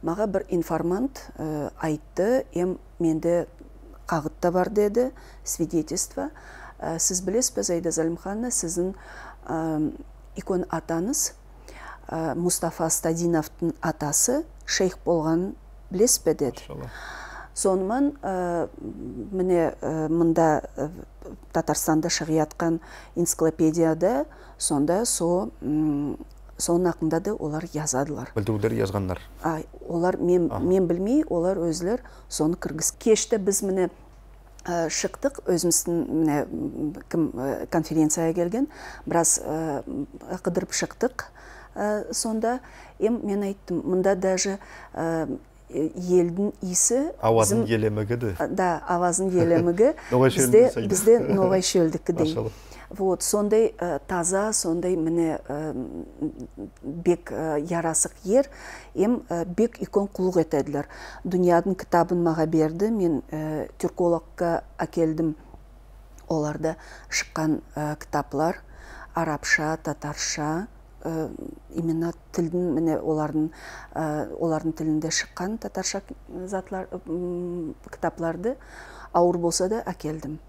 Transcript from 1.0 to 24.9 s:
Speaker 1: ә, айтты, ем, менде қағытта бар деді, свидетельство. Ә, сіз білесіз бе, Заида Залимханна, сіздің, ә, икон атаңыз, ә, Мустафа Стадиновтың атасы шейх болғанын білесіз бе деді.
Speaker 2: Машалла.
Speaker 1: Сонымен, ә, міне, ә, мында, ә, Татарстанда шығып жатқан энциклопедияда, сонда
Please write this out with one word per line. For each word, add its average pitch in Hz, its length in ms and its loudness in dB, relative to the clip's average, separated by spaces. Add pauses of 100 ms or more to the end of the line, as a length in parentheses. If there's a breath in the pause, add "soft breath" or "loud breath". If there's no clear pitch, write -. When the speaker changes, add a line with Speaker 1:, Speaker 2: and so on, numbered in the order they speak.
Speaker 1:
ә, 151 320 -4 (100)
айтты, 185 720 0
ем, 175 260 0 (200)
менде 165 480 2 (600)
қағытта 160 460 0
бар 185 180 2
деді, 208 420 2 (320 loud breath)
свидетельство. 170 880 -4 (500 loud breath)
Ә, 165 180 -4
сіз 185 220 0
білесіз 196 340 0
бе, 202 80 -2
Заида 175 280 0
Залимханна, 170 600 -2
сіздің, 175 440 -2 (520 loud breath)
ә, 156 460 -2 (440)
икон 185 280 -2
атаңыз, 165 680 -4 (760 loud breath)
ә, 160 260 -4
Мустафа 170 560 -2
Стадиновтың 165 880 0
атасы 175 640 0 (220)
шейх - 380 0
болғанын 170 480 2 (380)
білесіз 190 340 2
бе 160 100 4
деді. 127 340 -2
Speaker 2:
Машалла. 131 220 -10 (640 loud breath)
Speaker 1:
Сонымен, 202 580 2 (100)
ә, 175 460 -2 (640)
міне, 180 500 4
ә, 156 280 -2
мында, 165 540 6 (140)
ә, 147 140 -4 (640)
Татарстанда 160 560 2
шығып 160 320 0
жатқан 165 400 0 (340 loud breath)
энциклопедияда, 165 1120 2 (320 loud breath)
сонда 165 460 2